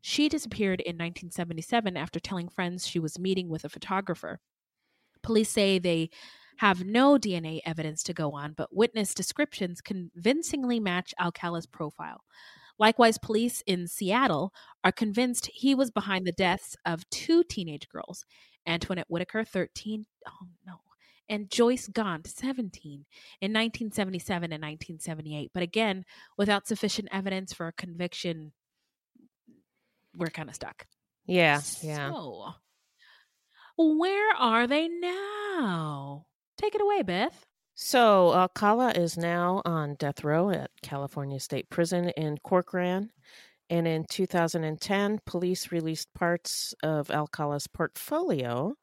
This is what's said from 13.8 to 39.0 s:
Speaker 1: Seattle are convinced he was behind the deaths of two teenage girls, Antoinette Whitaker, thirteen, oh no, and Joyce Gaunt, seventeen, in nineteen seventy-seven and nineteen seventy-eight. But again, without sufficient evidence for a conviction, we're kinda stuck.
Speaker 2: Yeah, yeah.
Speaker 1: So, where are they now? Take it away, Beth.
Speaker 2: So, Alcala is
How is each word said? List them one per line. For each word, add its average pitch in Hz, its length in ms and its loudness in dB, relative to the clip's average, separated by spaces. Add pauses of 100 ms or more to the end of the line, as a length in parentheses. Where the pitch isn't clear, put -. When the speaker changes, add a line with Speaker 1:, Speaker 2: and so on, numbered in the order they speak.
Speaker 1:
Seattle 190 680 2 (300)
are 185 100 6
convinced 240 600 0
he 269 220 2
was 254 160 2
behind 196 360 -2
the 175 60 0
deaths 185 420 0 (100)
of 170 260 -4
two 339 320 4
teenage 165 460 -6
girls, - 360 -12 (420)
Antoinette 170 420 -2
Whitaker, 180 360 -4
thirteen, 214 600 -6 (220)
oh - 200 -18 (180)
no, 180 160 -20 (480)
and 208 220 -4
Joyce 240 380 4
Gaunt, 190 380 -4
seventeen, 190 760 -8 (360)
in 196 120 -2
nineteen 220 380 -2
seventy-seven 180 600 -4
and 151 80 -8
nineteen 156 380 -12
seventy-eight. 156 540 -8
But 180 100 0
again, 190 420 0 (320)
without 202 300 2
sufficient 208 440 -2
evidence 190 420 -4
for 170 140 -8
a 165 60 -10
conviction, 170 800 -8 (1600)
we're 170 140 -4
kinda 156 240 -10
stuck. - 340 -14 (380)
Speaker 2:
Yeah, 160 380 4 (180)
yeah. 151 320 -6
Speaker 1:
So, 123 420 -12 (1200)
where 381 580 4
are 240 320 4
they 302 200 2
now? 339 1400 -4 (300)
Take 415 180 -2
it 415 60 2
away, 403 220 2
Beth. 185 440 -2 (280)
Speaker 2:
So, 208 580 8
Alcala 208 580 4
is 170 260 2